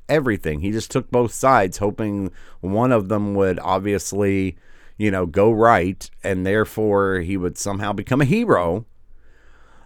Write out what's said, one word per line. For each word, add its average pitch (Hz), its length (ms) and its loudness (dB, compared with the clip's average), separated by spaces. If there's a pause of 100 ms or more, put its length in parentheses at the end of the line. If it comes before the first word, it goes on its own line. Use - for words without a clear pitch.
everything, 107 500 -2
he 98 120 -4
just 110 180 -6
took - 220 -4
both 123 200 0
sides, 120 460 2
hoping 101 540 -4 (300)
one 107 300 0
of 104 180 2
them 104 260 -2
would 95 240 2
obviously, 95 1000 -2 (400)
you 104 140 0
know, 92 160 0
go 98 240 4
right, 104 580 4 (140)
and 95 200 -2
therefore 101 760 0
he 90 180 -4
would 87 220 -4
somehow 101 340 -4
become 117 280 0
a 147 40 4
hero, 120 600 2 (1000)